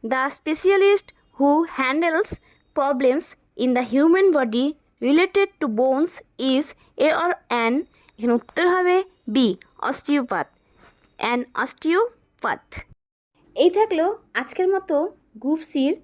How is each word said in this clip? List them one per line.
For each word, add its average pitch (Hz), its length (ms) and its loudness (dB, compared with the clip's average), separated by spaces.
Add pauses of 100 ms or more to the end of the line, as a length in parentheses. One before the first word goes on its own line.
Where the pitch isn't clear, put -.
(120)
The 262 100 0 (160)
specialist 392 680 2 (300)
who 285 140 4 (280)
handles 320 520 -2 (460)
problems 277 480 0 (380)
in 254 140 2
the 247 60 0 (100)
human 330 340 4 (100)
body 240 280 0 (420)
related 381 420 2 (100)
to 320 60 -4 (140)
bones 262 340 0 (400)
is 277 120 0 (400)
a 302 40 4 (140)
or 349 80 0 (340)
an, 233 80 2 (440)
এখানে 233 220 0
উত্তর - 260 -4 (100)
হবে 359 200 2 (400)
বি, 254 120 2 (420)
osteopath, 262 640 -4 (800)
an 240 80 -2 (240)
osteopath। - 1080 -4 (920)
এই 349 140 6
থাকলো 392 280 0 (360)
আজকের 370 320 -4
মতো 381 220 -2 (460)
গ্রুপ 311 200 -2 (100)
সির 285 220 0 (100)